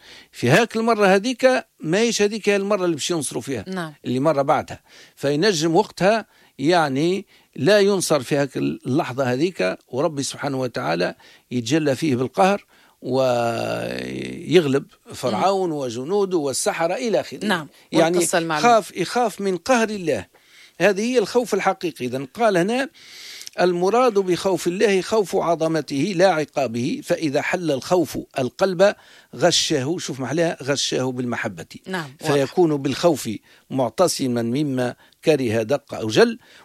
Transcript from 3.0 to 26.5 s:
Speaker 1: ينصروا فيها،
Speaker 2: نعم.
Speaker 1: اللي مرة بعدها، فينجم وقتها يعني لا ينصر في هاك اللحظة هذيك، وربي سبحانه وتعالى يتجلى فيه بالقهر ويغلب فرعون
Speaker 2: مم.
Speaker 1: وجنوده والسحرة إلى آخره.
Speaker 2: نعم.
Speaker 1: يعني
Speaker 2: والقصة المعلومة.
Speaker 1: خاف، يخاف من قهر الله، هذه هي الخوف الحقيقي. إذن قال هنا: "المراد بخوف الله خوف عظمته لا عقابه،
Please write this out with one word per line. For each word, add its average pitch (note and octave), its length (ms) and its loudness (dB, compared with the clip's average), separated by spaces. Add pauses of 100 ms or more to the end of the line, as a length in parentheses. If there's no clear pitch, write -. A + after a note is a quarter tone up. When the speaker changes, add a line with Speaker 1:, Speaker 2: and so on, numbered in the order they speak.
Speaker 1:
ينصروا D3+ 300 -4
فيها، A2+ 260 -8
Speaker 2:
نعم. F3 260 -8 (120)
Speaker 1:
اللي B2+ 140 -2
مرة C#3+ 220 2
بعدها، C3 380 -2 (360)
فينجم D#3+ 600 2
وقتها G#3 500 2 (340)
يعني D#3+ 680 0 (300)
لا G3+ 240 4
ينصر G3 400 2
في C#3 160 -2
هاك C#3 220 0
اللحظة C#3 640 -2 (100)
هذيك، E3+ 440 -2 (100)
وربي C#3 360 -4
سبحانه C3+ 360 -6
وتعالى C3+ 560 -4 (360)
يتجلى C3 440 0
فيه C#3+ 200 0
بالقهر F#3 500 0 (360)
ويغلب B2+ 1800 0 (280)
فرعون F3 560 0
Speaker 2:
مم. D3+ 60 -4
Speaker 1:
وجنوده D3+ 600 -2
والسحرة E3 560 -2
إلى A3 260 0
آخره. E3 260 -8
Speaker 2:
نعم. E3+ 220 -2 (240)
Speaker 1:
يعني E3 260 4
Speaker 2:
والقصة F3 200 0
المعلومة. E3 320 2
Speaker 1:
خاف، A3+ 280 4
يخاف G#3 440 -2
من F#3+ 160 -2
قهر A3+ 320 2
الله، E3+ 360 -4 (540)
هذه F#3+ 220 4
هي B3 180 0
الخوف A#3 340 0
الحقيقي. F#3 520 -2
إذن B2+ 200 -6
قال G3+ 320 0
هنا: A#3+ 320 0 (680)
"المراد F#3+ 540 2
بخوف F#3 540 0
الله G3 340 2
خوف G3+ 340 -2
عظمته D#3+ 800 0
لا F#3 160 6
عقابه، C#3 720 -2